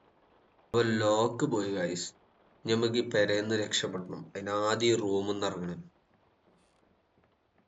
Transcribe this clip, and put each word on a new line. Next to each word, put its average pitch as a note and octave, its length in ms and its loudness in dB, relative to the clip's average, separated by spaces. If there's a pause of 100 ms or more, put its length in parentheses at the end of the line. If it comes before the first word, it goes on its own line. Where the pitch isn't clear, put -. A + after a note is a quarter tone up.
(720)
അപ്പൊ A#2 80 4 (200)
ലോക്ക് A2 440 2
പോയി G#2 300 -2
ഗൈസ്. F2+ 320 -4 (580)
ഇനി A2+ 80 2
നമുക്ക് A#2 240 2
ഈ A2+ 120 2
പെരേന്ന് G#2+ 460 2
രക്ഷപ്പെടണം. F#2+ 680 -4
അതിനാദ്യം G#2 640 0
ഈ A2+ 60 6
റൂമിൽ G2+ 360 0
നിന്ന് G2+ 160 -2
ഇറങ്ങണം. F2 320 -6 (1900)